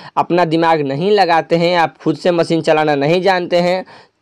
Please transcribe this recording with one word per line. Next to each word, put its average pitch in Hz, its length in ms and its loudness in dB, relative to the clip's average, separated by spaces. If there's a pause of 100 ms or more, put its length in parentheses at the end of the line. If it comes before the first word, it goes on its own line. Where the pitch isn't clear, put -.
(160)
अपना 175 300 0
दिमाग 165 360 2
नहीं 143 280 -4
लगाते 170 460 2
हैं, 170 200 0
आप 160 220 0
खुद 160 180 -2
से - 160 -2
मशीन 165 300 0
चलाना 156 340 2
नहीं 151 260 0
जानते 175 360 0
हैं, 180 260 -2 (380)